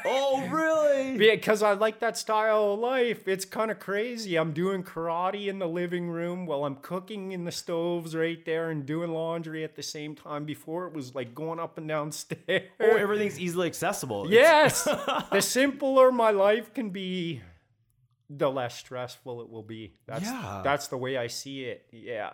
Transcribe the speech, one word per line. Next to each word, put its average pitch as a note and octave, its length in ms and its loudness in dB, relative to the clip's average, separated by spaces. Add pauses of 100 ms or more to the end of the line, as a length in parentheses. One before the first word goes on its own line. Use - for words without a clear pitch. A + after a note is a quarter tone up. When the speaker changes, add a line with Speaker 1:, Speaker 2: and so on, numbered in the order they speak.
Speaker 1:
Oh, C4+ 440 0
really? D4 680 2
Speaker 2:
Because G#3+ 460 6
I G#3 100 6
like A3 280 0
that A3+ 180 -2
style G#3+ 540 2
of G#3 60 -2
life. A#3+ 480 0
It's F#3+ 180 0
kinda A3 300 -2
crazy. G#3 600 -4
I'm D#3+ 160 2
doing F#3 300 0
karate F3+ 640 -4
in G3 120 -4
the F3+ 80 -2
living F3 420 -2
room F3 360 -4
while D3 200 -2
I'm C#3 120 -4
cooking F#3+ 560 -10
in F3+ 120 -6
the E3+ 60 -6
stoves E3+ 640 -4
right E3 300 -2
there E3 240 -2
and D3+ 160 -4
doing E3 260 -2
laundry D#3+ 520 -4
at D#3 120 -8
the D3 80 -12
same D3+ 320 -8
time. D3+ 300 -8
Before, D#3+ 420 -6
it D#3 60 -12
was C3 220 -8
like A#2+ 200 -6
going D#3+ 240 -6
up E3 200 -8
and D#3 80 -8
down D#3 240 -2
<laughs> - 100 -10
stairs. F#3 480 -2 (100)
Speaker 1:
Oh, A3+ 160 6
everything's G3+ 440 0
easily F3 280 -2
accessible. D#3 580 -4
It's F3+ 80 0
Speaker 2:
Yes. D4+ 540 8
Speaker 1:
<laughs> - 440 -2
Speaker 2:
The G3 100 4
simpler C4 680 4
my A#3 180 4
life G#3+ 460 2
can A3 160 -6
be, F#3 500 -4 (880)
the C#3+ 220 0
less B2 260 -4
stressful B2 640 -12
it A2+ 80 -16
will A2 140 -14
be. A2 300 -14 (120)
That's, E3+ 200 -8
Speaker 1:
Yeah. E3+ 380 -8
Speaker 2:
that's C#3+ 260 0
the C3+ 80 -6
way C3 200 -4
I A#2+ 80 -4
see C3+ 380 -10
it. A2+ 280 -10
Yeah, G#2+ 420 -8